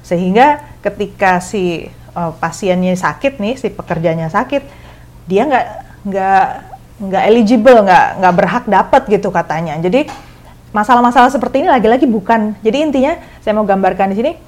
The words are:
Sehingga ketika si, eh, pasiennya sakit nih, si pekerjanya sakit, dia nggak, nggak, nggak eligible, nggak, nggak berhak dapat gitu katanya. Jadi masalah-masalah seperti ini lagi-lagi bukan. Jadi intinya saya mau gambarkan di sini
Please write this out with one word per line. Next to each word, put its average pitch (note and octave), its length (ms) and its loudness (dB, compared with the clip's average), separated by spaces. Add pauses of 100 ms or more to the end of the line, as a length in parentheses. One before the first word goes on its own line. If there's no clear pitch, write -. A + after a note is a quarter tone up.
Sehingga G#3 600 0 (160)
ketika G3 580 -2
si, F3+ 540 -4
eh, E3+ 480 -10
pasiennya F3+ 560 -2
sakit C4 400 -4
nih, G#3+ 240 -6
si G#3+ 80 -4
pekerjanya E3 640 -4
sakit, - 320 -2 (640)
dia G3 160 0
nggak, B3+ 220 0 (420)
nggak, F#3+ 380 2 (520)
nggak F#3+ 300 -2
eligible, A3+ 560 4
nggak, F3+ 220 4 (120)
nggak F#3 160 2
berhak F#3 300 0
dapat A#3 380 2 (100)
gitu G3 160 0
katanya. D#3+ 480 -4
Jadi G3+ 320 0 (640)
masalah-masalah A#3+ 560 4
seperti C4+ 320 -2
ini F4+ 80 0
lagi-lagi B3+ 400 2
bukan. G#3+ 560 0
Jadi A3 180 0
intinya D4 320 0 (300)
saya G#3+ 80 -2
mau G#3+ 160 -2
gambarkan F#3+ 420 0
di F#3+ 60 -2
sini C4+ 160 -2 (160)